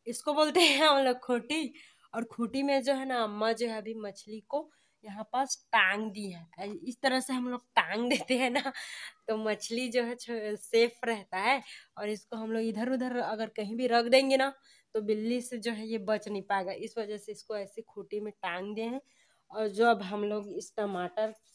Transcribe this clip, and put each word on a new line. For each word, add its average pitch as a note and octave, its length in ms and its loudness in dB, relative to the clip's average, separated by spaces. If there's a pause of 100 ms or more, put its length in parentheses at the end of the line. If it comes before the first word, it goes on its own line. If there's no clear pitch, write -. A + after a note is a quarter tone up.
इसको A#3+ 260 -2
बोलते D4+ 260 4
हैं D4+ 200 8
हम D4+ 200 6
लोग B3+ 200 4
खोटी। B3+ 540 -2 (400)
और A#3 120 -4
खूटी A#3+ 380 -4
में C#4 200 2
जो C#4 100 2
है C4+ 120 -4
ना C4 180 0
अम्मा G#3+ 280 0
जो A3+ 160 -2
है A3 100 -6
अभी G#3+ 180 -8
मछली G#3+ 460 -12
को D4+ 280 -6 (360)
यहाँ G#3 180 -12 (100)
पास C4 240 0 (140)
टांग G#3 400 4
दी G3+ 180 -8
है। F3 400 -10 (100)
इस - 220 -10
तरह C4 180 2
से B3+ 140 -4
हम B3 160 -2
लोग B3 120 -6 (140)
टांग G#3+ 340 2
देते B3+ 280 2
हैं B3+ 120 2
ना C4+ 220 0 (560)
तो A3 120 0
मछली A3 500 -2
जो A#3+ 140 2
है A#3+ 120 -4
छ-, G#3+ 440 -6
सेफ A#3 440 4
रहता G#3+ 360 -4
है। B3 220 2 (360)
और G#3 120 -4
इसको G#3+ 260 -8
हम A3 160 -6
लोग A3+ 120 0
इधर A3+ 280 -2
उधर B3 260 -2
अगर A3 400 -2
कहीं G#3+ 180 -4
भी B3 120 2
रख A#3 200 4
देंगे C4 300 6
ना C#4 160 2 (420)
तो A3 80 -2
बिल्ली A3 380 0
से A#3+ 160 -8
जो A3+ 140 -4
है A3 160 -6
ये A3+ 120 -2
बच G#3 280 -2
नहीं G3+ 160 -4
पाएगा। G3 300 0
इस - 240 -10
वजह G#3 200 -4
से G#3 140 -14
इसको G#3+ 260 -8
ऐसे G3+ 260 -10
खूटी - 360 -10
में G#3 140 -8
टांग F#3 420 -4
दिए A3 100 -4
हैं। B3+ 160 -4 (500)
और A3 180 -2
जो G3+ 160 4
अब A3+ 180 6
हम G#3 220 -4
लोग G#3 280 -4
इस G3 240 -10
टमाटर G3+ 560 -2 (220)